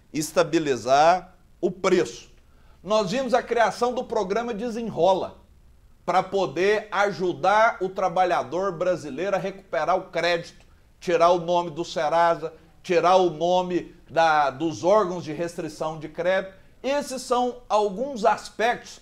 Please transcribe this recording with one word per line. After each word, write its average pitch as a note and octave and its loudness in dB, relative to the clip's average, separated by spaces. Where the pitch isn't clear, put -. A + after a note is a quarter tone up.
estabilizar D3+ 2
o F#3 0
preço. - 0
Nós G#3 0
vimos B3 -4
a A#3+ 4
criação A#3 0
do B3 -4
programa A3 -2
Desenrola, G3 -2
pra F3+ 2
poder F#3+ 0
ajudar F#3+ 2
o F#3 -2
trabalhador F3+ 0
brasileiro E3 -4
a F#3 0
recuperar F3 -2
o F#3 -8
crédito, E3+ -4
tirar E3+ 4
o F#3 2
nome E3+ -2
do D3+ -8
Serasa, E3 0
tirar E3+ 4
o F#3 4
nome F3+ -2
da, D3+ 2
dos C#3 -6
órgãos F#3 2
de D3 -10
restrição D#3+ -8
de D#3 -12
crédito. F#3 -2
Esses C4 -4
são B3 -2
alguns G#3 -2
aspectos, G#3+ -2